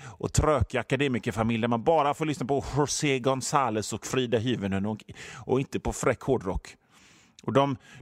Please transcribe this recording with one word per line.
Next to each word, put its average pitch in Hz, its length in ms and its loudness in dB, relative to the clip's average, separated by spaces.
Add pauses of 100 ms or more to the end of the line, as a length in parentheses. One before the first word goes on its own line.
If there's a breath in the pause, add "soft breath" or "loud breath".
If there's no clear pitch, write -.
och - 280 -8
trökiga 143 480 2
akademikerfamilj 117 800 0
där 120 60 2
man 117 160 0
bara 147 300 4
får 160 120 -4
lyssna 147 200 -4
på 135 180 0 (140)
José 139 420 2
González 127 760 0
och - 120 -8
Frida 123 320 0
Hyvönen 98 480 0
och, 110 180 -4 (300 loud breath)
och 127 260 0
inte 135 200 -4
på 113 140 -4
fräck - 280 0
hårdrock. 95 540 -2 (680 soft breath)
Och - 80 -4
de, 135 240 4 (240 loud breath)